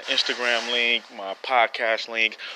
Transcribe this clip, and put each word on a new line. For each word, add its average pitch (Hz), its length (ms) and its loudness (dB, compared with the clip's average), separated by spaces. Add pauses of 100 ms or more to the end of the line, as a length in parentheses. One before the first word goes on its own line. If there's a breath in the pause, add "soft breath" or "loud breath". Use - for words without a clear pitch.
Instagram 120 640 0
link, 117 320 2 (120)
my 98 280 -6
podcast 117 640 2
link, 113 300 0 (180 loud breath)